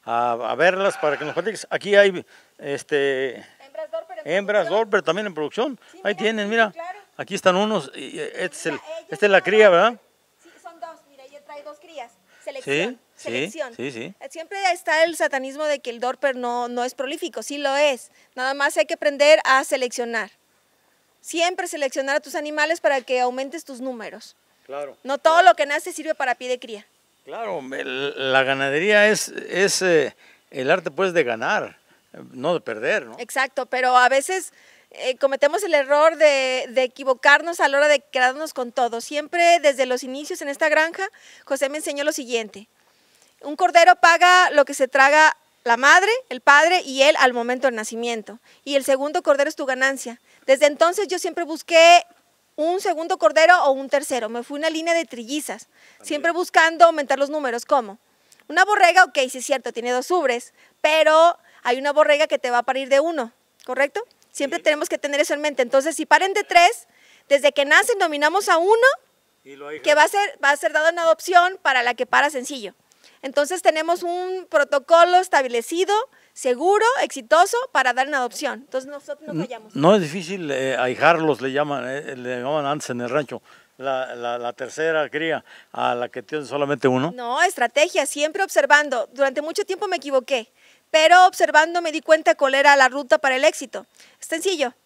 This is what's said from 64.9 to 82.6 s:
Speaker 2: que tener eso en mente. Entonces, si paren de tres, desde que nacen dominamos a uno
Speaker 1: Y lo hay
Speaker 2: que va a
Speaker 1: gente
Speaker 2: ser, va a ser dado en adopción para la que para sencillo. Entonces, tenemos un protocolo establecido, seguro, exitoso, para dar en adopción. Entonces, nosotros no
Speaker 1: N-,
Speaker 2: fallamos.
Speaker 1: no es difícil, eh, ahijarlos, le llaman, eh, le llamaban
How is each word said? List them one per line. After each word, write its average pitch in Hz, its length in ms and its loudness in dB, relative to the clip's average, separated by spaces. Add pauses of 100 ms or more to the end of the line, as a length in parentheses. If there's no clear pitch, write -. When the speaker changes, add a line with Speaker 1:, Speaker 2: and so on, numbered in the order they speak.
Speaker 2:
que 311 80 -4
tener 285 220 -4
eso 302 140 0
en 285 60 -6
mente. 294 220 -4
Entonces, 269 340 0
si 311 100 -6
paren 370 280 2
de 415 100 -2
tres, 359 420 4 (420)
desde 277 240 2
que 285 120 0
nacen 392 340 4
dominamos 320 520 0
a 330 80 4
uno 440 280 4 (580)
Speaker 1:
Y 139 120 -20
lo - 120 -16
hay 156 120 -12
Speaker 2:
que 294 140 2
va 294 100 6
a 339 40 2
Speaker 1:
gente 403 100 -2
Speaker 2:
ser, 403 260 -4
va 277 60 4
a 294 60 2
ser 320 160 -4
dado 311 180 2
en 349 80 -6
adopción 349 640 2
para 262 200 2
la 240 120 0
que 247 100 -6
para 262 260 2
sencillo. 254 440 -10 (480)
Entonces, 285 400 -4
tenemos 330 400 0
un 359 480 -6
protocolo 320 680 2
establecido, 330 760 0 (400)
seguro, 330 500 0 (180)
exitoso, 311 540 2 (160)
para 254 220 2
dar 262 120 0
en 294 80 -6
adopción. 247 520 -4
Entonces, 262 240 -8
nosotros 285 360 -16
no 196 60 -10
Speaker 1:
N-, 165 120 -4
Speaker 2:
fallamos. 226 300 -16
Speaker 1:
no 160 200 4
es 202 80 2
difícil, 165 480 -8
eh, 131 260 -2
ahijarlos, 131 640 2
le 131 120 -6
llaman, 143 360 -4
eh, 135 280 -12
le 123 240 -8
llamaban 143 260 -4